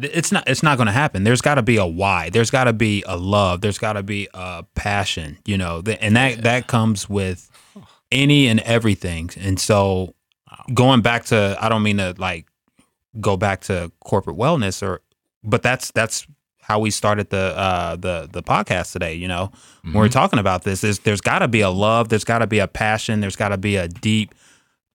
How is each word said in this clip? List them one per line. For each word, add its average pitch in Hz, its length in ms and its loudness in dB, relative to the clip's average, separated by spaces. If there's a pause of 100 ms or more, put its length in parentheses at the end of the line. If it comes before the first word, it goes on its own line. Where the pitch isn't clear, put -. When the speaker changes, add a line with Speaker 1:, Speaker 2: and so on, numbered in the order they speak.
Speaker 1:
th-, 139 140 -8
it's 165 160 -2
not, 190 180 0
it's 131 140 0
not 147 160 2
gonna 113 140 2
happen. 113 320 0
There's 120 160 4
gotta 143 220 2
be 113 140 2
a 98 100 2
why. 87 440 -2
There's 113 200 2
gotta 127 220 2
be 107 340 0
a 92 100 -6
love. 92 460 2
There's 104 160 -2
gotta 107 240 -4
be 101 320 -6
a 90 300 -12 (100)
passion, 95 720 -4
you 101 140 0
know, 85 240 -4
th-, 107 180 -4
and 107 160 2
that, 127 200 2
Speaker 2:
Yeah. 117 60 -12
Speaker 1:
that 117 240 0
comes 113 420 0
with 95 420 -4 (600)
any 139 360 6
and 110 140 4
everything. 95 720 0 (100)
And 95 180 -2
so 98 560 2 (360)
Speaker 2:
Wow. - 140 -20 (100)
Speaker 1:
going 127 260 6
back 117 260 0
to, 101 340 2
I 110 100 0
don't 110 120 2
mean 104 140 2
to, 92 220 -2
like, 90 280 -6 (720)
go 98 180 0
back 98 240 0
to 85 280 -4 (100)
corporate 87 360 -4
wellness 110 500 -2
or, 92 140 -6 (420)
but 110 200 -2
that's, 123 300 -2
that's - 340 -4 (340)
how 107 180 -2
we 110 120 0
started 104 400 -2
the, 95 280 -2
uh, 87 380 -2
the, 87 340 -6
the 90 120 -10
podcast 120 500 -2
today, 87 220 -6
you 87 120 -8
know, 92 240 -4 (320)
when 78 120 -12
we're 107 100 6
Speaker 2:
Mm-hmm. 107 80 4
Speaker 1:
talking 147 260 2
about 95 240 0
this 95 220 -4
is 104 160 0
there's 104 220 0
gotta 147 260 0
be 110 140 2
a 95 80 2
love, 107 400 2
there's 110 120 0
gotta 117 240 0
be 104 140 0
a 95 80 0
passion, 110 520 -2
there's 98 140 -4
gotta 101 220 -2
be 101 200 -2
a 87 120 -2
deep 107 460 -2 (600)